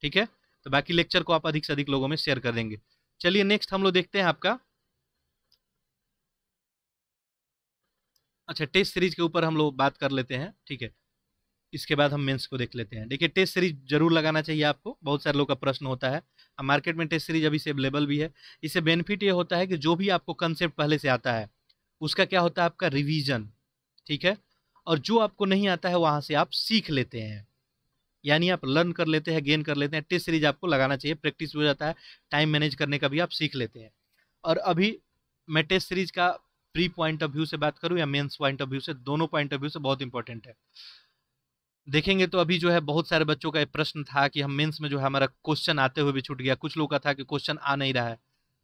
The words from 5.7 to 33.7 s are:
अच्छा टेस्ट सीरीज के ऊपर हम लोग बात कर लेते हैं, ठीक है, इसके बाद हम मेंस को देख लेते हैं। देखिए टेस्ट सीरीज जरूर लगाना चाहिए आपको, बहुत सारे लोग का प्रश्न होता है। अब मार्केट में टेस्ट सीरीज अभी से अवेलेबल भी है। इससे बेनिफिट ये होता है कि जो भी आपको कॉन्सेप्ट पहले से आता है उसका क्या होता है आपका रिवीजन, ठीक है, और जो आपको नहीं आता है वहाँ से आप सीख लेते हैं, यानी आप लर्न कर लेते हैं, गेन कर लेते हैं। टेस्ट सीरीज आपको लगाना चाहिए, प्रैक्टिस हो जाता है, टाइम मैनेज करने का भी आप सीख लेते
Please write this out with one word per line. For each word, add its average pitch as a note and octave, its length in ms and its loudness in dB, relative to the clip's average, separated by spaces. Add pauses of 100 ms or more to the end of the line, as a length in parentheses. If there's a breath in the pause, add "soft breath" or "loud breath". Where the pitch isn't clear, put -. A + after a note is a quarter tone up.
अच्छा D#3 160 -4
टेस्ट F#3+ 280 0
सीरीज F3+ 220 2
के E3+ 60 -6
ऊपर E3+ 220 2
हम D#3+ 140 0
लोग D3 180 2
बात C3+ 220 2
कर C#3 140 -4
लेते C3 240 -4
हैं, D#3+ 180 -8 (140)
ठीक C3 140 -12
है, A2 100 -10 (800)
इसके D3+ 220 -4
बाद C#3+ 180 4
हम C#3+ 80 -2
मेंस C3+ 260 -2
को C3+ 100 -6
देख A#2+ 180 -6
लेते A2 200 -10
हैं। G#2+ 120 -10
देखिए C#3 220 0
टेस्ट F#3+ 240 0
सीरीज F3 340 0
जरूर D3+ 240 4
लगाना D#3 300 2
चाहिए D#3 220 -2
आपको, D3+ 400 -2
बहुत C#3+ 200 -2
सारे C#3+ 140 0
लोग C#3+ 100 2
का C#3 80 -2
प्रश्न C3+ 300 -4
होता C3 240 -2
है। D3+ 120 -2 (360 soft breath)
अब C3+ 80 -8
मार्केट C#3+ 300 2
में E3 120 -2
टेस्ट D#3 200 -4
सीरीज D#3+ 180 0
अभी D3+ 140 2
से D#3 100 -6
अवेलेबल C#3 380 -2
भी C#3+ 100 0
है। D#3 140 -4 (320 loud breath)
इससे E3 200 -2
बेनिफिट F3 400 0
ये G3 80 2
होता F3+ 260 0
है F#3 100 0
कि F#3 100 -2
जो D#3 180 2
भी G3 160 0
आपको E3+ 240 -2
कॉन्सेप्ट E3 400 -2
पहले D3+ 220 2
से C#3+ 100 -4
आता B2 260 0
है G#2+ 160 -4 (520)
उसका E3 240 0
क्या F#3 160 2
होता E3+ 200 0
है E3+ 40 4
आपका E3+ 240 -2
रिवीजन, C#3 600 -2 (580)
ठीक D3+ 180 -4
है, G3 120 2 (500)
और E3 120 2
जो A3 200 2
आपको G#3 280 0
नहीं G3 220 2
आता F3+ 200 -2
है F3+ 80 2
वहाँ D3+ 240 2
से D3+ 140 -4
आप D#3+ 180 2
सीख - 380 0
लेते B2 300 -2
हैं, G#2 240 -12 (800)
यानी D#3 260 2
आप F3 180 -2
लर्न E3 260 2
कर E3+ 140 0
लेते D#3 260 0
हैं, D#3+ 100 0
गेन D3+ 200 2
कर D3+ 140 -4
लेते C#3+ 180 -2
हैं। D3+ 100 -4
टेस्ट F3 200 -2
सीरीज D#3+ 200 2
आपको D3 220 0
लगाना C3+ 300 2
चाहिए, D3 180 -4
प्रैक्टिस D3+ 400 -6
हो D3+ 80 0
जाता D3 240 0
है, E3 80 -4 (360 loud breath)
टाइम D3+ 200 2
मैनेज D3+ 240 2
करने C#3+ 220 -2
का C#3+ 100 0
भी C#3+ 120 -2
आप F3 120 0
सीख - 240 -4
लेते A#2+ 240 -6